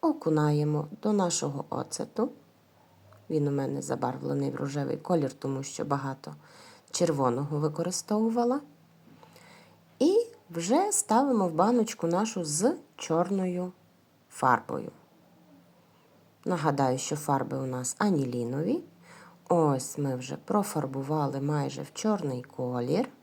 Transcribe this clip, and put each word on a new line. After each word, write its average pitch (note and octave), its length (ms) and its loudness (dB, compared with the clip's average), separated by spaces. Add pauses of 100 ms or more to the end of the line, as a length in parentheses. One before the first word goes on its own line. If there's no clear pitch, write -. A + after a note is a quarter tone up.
окунаємо D3+ 840 2 (160)
до G#3+ 100 2
нашого E3 560 0
оцету. - 600 -4 (960)
Він D3 180 2
у C#3 40 0
мене C#3 300 -2
забарвлений C#3 720 -2
в - 40 -8
рожевий C#3 420 -4
колір, D3 360 0
тому C3+ 300 -6
що - 220 -6
багато C#3 500 -4 (560)
червоного D3 680 0
використовувала. A3 1000 0 (1400)
І G4+ 280 6 (220)
вже G#3+ 420 2
ставимо A#3 560 4
в E3 60 -2
баночку G#3+ 540 2
нашу F#3 380 0
з E3+ 300 2 (200)
чорною F3+ 760 -2 (580)
фарбою. - 640 0 (1500)
Нагадаю, D3 520 2
що - 180 -4
фарби C3+ 420 -2
у C3+ 80 -4
нас B2+ 340 -4
анілінові. C#3+ 840 0 (680)
Ось D3+ 480 2
ми C#3 180 -2
вже B2+ 220 -8
профарбували C#3 1040 -2
майже C#3 400 -2
в - 120 -12
чорний D3+ 500 -2
колір. B2 680 -2 (140)